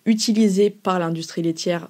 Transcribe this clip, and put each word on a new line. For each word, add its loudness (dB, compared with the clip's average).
utilisés 2
par -4
l'industrie -4
laitière -4